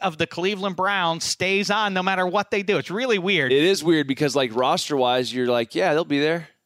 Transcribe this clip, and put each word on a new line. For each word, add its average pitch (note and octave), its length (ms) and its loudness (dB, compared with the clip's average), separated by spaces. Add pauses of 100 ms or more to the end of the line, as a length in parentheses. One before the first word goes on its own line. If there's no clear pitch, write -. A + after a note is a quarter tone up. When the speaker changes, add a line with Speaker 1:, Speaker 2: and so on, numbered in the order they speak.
Speaker 1:
of E3+ 160 -4
the E3 80 0
Cleveland F#3+ 500 -4
Browns F3+ 480 0
stays F#3+ 460 -2
on G#3 240 0
no F#3 80 0
matter F#3 240 0
what G3 240 -2
they G3+ 140 -2
do. F#3+ 160 0
It's - 120 -6
really A3 280 0
weird. E3 320 0
Speaker 2:
It C#3 120 4
is F#3 200 2
weird D#3 240 4
because, C3+ 280 0
like, B2+ 200 0
roster-wise, B2+ 760 0
you're B2 160 -2
like, A#2+ 280 0
"Yeah, E3+ 180 2
they'll D#3 100 0
be C#3+ 160 0
there." D#3 300 -2 (160)